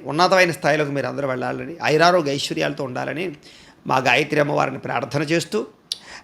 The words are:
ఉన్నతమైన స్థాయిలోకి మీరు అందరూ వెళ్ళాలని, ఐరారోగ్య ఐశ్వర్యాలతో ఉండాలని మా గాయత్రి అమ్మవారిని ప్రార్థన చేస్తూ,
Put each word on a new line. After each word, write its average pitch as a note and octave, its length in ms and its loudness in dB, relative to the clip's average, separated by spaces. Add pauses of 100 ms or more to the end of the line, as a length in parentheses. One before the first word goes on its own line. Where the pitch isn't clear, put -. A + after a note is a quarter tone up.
ఉన్నతమైన F3+ 460 4
స్థాయిలోకి D3+ 400 0
మీరు C3+ 160 -2
అందరూ C3 200 -4
వెళ్ళాలని, B2+ 560 -6
ఐరారోగ్య D#3 500 4
ఐశ్వర్యాలతో D3 500 -4
ఉండాలని C3+ 480 -6 (560)
మా C3+ 100 2
గాయత్రి C#3 420 2
అమ్మవారిని C#3+ 400 0
ప్రార్థన B2+ 420 -4
చేస్తూ, E3 460 -2 (560)